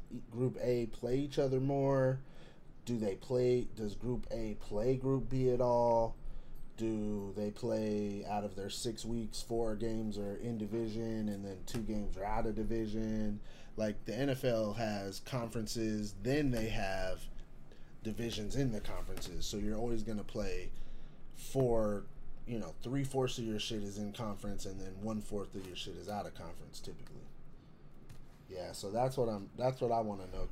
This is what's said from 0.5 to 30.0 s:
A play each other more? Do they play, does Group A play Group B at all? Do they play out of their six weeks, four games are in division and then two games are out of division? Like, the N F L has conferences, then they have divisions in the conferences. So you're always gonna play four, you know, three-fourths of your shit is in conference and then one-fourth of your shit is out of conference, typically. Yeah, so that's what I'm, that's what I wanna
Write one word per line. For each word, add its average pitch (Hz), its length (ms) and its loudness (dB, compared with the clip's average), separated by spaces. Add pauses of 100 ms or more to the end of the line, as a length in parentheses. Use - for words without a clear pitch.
A 120 260 4
play 120 300 0
each 143 220 0
other 131 200 4
more? 135 600 4 (680)
Do 120 140 0
they 101 160 2
play, 123 600 4
does 104 200 -2
Group 120 360 0
A 110 300 -2
play 113 340 2
Group 131 320 2
B 127 220 4
at 123 100 4
all? 120 560 6 (600)
Do 104 600 0
they 104 160 -2
play 104 760 0
out 104 160 0
of 101 120 -4
their 101 140 -4
six 110 360 -4
weeks, 113 360 -2
four 117 340 0
games 110 420 0
are 101 200 -4
in 117 200 -2
division 110 720 0
and 98 160 -4
then 95 120 -6 (100)
two 117 140 -2
games 107 360 0
are 98 80 -2
out 110 220 2
of 107 80 0
division? 110 840 2 (380)
Like, 107 280 0
the 104 100 -4
N 139 140 2
F 131 140 0
L 110 300 4
has 104 460 -2
conferences, 113 1040 -2
then 135 280 4
they 113 180 2
have 95 520 2 (800)
divisions 110 540 -2
in 131 160 4
the 104 100 0
conferences. 87 640 0
So 107 120 0
you're 104 200 2
always 117 260 4
gonna 104 200 0
play 92 480 0 (640)
four, 110 720 4 (420)
you 117 120 -2
know, 82 220 -4
three-fourths 131 560 2
of 123 80 -2
your 107 140 0
shit 104 240 -2
is 101 160 -4
in 104 120 -2
conference 101 540 -2
and 95 160 -4
then 95 200 -4
one-fourth 104 540 -2
of 101 120 -6
your 87 80 -10
shit 87 200 -6
is 90 140 -8
out 101 160 -4
of 82 80 -8
conference, 80 460 -10
typically. - 380 -8 (1300)
Yeah, 90 220 -6
so 95 200 -6
that's 127 260 2
what 120 120 4
I'm, 101 280 -4
that's 131 240 2
what 120 100 4
I 113 80 6
wanna 101 280 -2